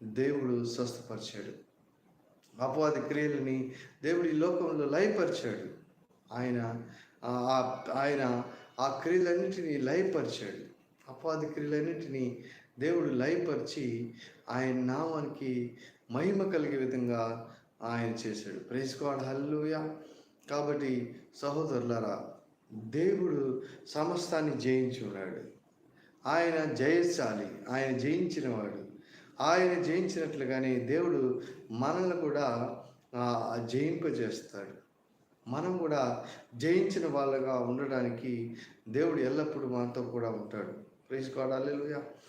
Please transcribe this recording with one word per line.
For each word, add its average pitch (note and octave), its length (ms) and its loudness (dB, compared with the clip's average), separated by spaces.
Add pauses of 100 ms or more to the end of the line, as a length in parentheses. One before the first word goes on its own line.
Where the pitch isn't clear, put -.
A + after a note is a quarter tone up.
దేవుడు B2 600 0
స్వస్థపరిచాడు. A2+ 880 -6 (1080)
అపవాది D3+ 380 2
క్రియలని C3 720 0 (300)
దేవుడు E3+ 260 2
ఈ D#3 40 0
లోకంలో D#3+ 540 2
లయపరిచాడు. D#3+ 840 0 (640)
ఆయన, A#2 500 -2 (420)
ఆ, B2 80 -2
ఆ, B2+ 680 0
ఆయన C3 440 2 (360)
ఆ C3+ 220 0
క్రియలన్నిటినీ F3+ 720 2
లయపరిచాడు. C3 960 0 (360)
అపవాది D#3 380 -2
క్రియలన్నిటినీ D3 960 -2 (340)
దేవుడు E3 300 2
లయపరిచి C3 1080 0 (360)
ఆయన B2+ 300 2
నామానికి C3 960 -2 (340)
మహిమ F#3+ 400 2
కలిగే D3 260 2
విధంగా A#2+ 800 0 (280)
ఆయన A#2 320 -2 (120)
చేశాడు. G2+ 320 -6
ప్రైజ్ C3 440 -4
గాడ్, C#3 200 0
హల్లెలూయా. D3+ 760 -2 (540)
కాబట్టి C#3 680 0 (180)
సహోదరులారా, A#2+ 1000 0 (380)
దేవుడు C#3 880 2 (260)
సమస్తాన్ని D#3 720 0
జయించి B2+ 440 2
ఉన్నాడు. F#2+ 360 -6 (840)
ఆయన D#3+ 380 4
జయశాలి, C3 840 4 (240)
ఆయన C3 280 2
జయించినవాడు. B2+ 840 0 (560)
ఆయన F3 420 6
జయించినట్లుగానే D3 920 0
దేవుడు C3 680 2 (280)
మనల్ని E3+ 460 2
కూడా, C#3 600 0 (380)
ఆ, A#2 560 0
జయింపజేస్తాడు. B2+ 1120 -2 (680)
మనం E3+ 280 -2
కూడా D3 460 2 (320)
జయించిన E3+ 500 4
వాళ్ళగా C3+ 520 2
ఉండడానికి B2 1000 -2 (320)
దేవుడు C#3+ 320 2
ఎల్లప్పుడూ C#3 460 0
మనతో B2 360 -2
కూడా A#2 280 -2
ఉంటాడు. G#2 420 -6 (380)
ప్రైజ్ C3+ 260 -4
గాడ్, C3 160 0
హల్లెలూయా. C#3+ 500 -2 (260)